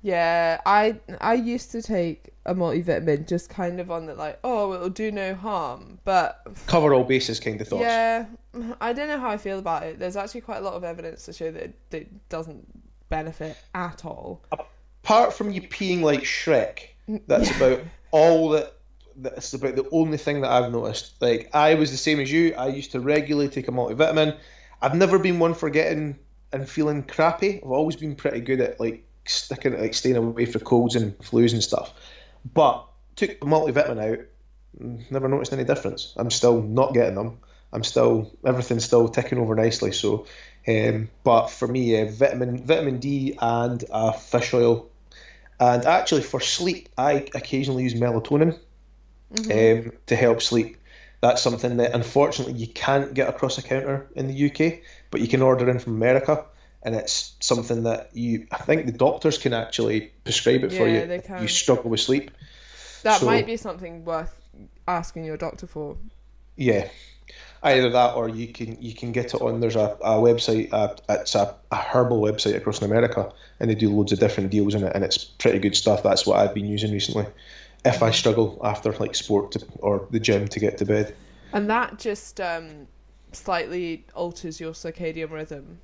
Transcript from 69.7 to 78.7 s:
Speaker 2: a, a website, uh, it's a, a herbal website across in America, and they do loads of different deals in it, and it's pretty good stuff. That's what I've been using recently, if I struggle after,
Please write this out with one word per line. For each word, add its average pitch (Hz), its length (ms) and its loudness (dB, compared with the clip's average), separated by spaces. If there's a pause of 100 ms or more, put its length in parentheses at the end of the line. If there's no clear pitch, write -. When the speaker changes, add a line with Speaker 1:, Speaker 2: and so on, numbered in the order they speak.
Speaker 2:
a, 107 260 2
a 110 200 2
website, 117 500 4
uh, 104 240 0 (140)
it's - 240 -2
a, 101 220 0 (160)
a - 40 -2
herbal 120 460 2
website 104 340 0
across - 240 -4
in 107 60 -2
America, 110 480 0 (260)
and 113 120 0
they 104 40 2
do 107 140 2
loads 101 220 2
of 98 80 0
different 101 320 2
deals 101 240 2
in 101 80 0
it, 92 100 -2
and 98 100 0
it's - 220 -2
pretty - 320 0
good 98 180 0
stuff. 104 280 2
That's 98 240 2
what 98 100 4
I've 101 160 4
been 104 140 -4
using 104 240 -2
recently, 101 340 -2 (580)
if 123 200 2
I 113 80 4
struggle 113 520 2
after, 104 280 -2